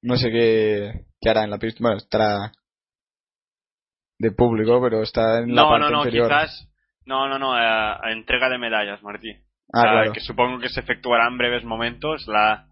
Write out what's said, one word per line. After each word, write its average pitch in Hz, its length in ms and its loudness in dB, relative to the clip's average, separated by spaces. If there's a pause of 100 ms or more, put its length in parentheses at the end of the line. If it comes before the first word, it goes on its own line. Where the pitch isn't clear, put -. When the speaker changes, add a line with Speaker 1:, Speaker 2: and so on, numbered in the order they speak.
Speaker 1:
No 123 140 -2
sé 120 140 0
qué, 110 640 2 (280)
qué 110 100 2
hará 110 140 2
en 104 60 -6
la 104 80 -6
pista. 113 240 -8
Bueno, 113 160 2
estará 107 540 -2 (1700)
de 110 140 0
público, 117 500 2
pero 110 200 0
está 113 380 0
en 120 140 -4
la 147 80 4
Speaker 2:
No, 151 60 4
Speaker 1:
parte 151 160 4
Speaker 2:
no, 147 60 2
no, 151 140 0
Speaker 1:
inferior. 117 240 0
Speaker 2:
quizás, 151 400 -2 (380)
no, 135 220 -4
no, 135 100 -4
no, 131 200 -2
eh, 110 540 0
entrega 123 360 -2
de 127 100 -2
medallas, 107 440 -4
Martí. 104 280 -14 (420)
Speaker 1:
Ah, 117 80 2
Speaker 2:
Ah, - 20 6 (100)
Speaker 1:
claro. 110 200 2
Speaker 2:
que 107 80 -8
supongo 123 400 -2
que 123 80 -6
se 131 120 -6
efectuará 120 480 0
en 123 100 -6
breves 120 260 -2
momentos 117 640 -6
la 107 440 0